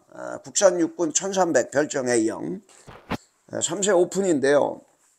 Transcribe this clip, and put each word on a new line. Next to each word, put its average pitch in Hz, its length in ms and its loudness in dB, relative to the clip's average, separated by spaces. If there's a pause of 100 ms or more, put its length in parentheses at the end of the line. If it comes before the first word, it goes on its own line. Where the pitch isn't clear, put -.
(120)
아, 123 260 -12
국산 180 420 0
육군 160 340 -2
천삼백 180 560 0
별정 135 380 -2
A형, 110 520 0 (920)
아, 110 80 -6
삼 165 200 -4
세 202 120 2
오픈인데요. 170 880 2 (360)